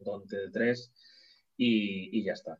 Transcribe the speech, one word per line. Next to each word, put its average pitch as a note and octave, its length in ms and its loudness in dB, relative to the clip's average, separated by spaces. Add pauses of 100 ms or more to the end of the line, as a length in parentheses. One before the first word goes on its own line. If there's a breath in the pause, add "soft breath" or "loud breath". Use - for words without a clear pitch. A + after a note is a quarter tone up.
Dante G2+ 320 -6
de G2 160 -4
tres A#2 400 0 (640 soft breath)
y, G2+ 600 2
y G#2 80 0
ya F#2+ 100 0
está. - 260 -10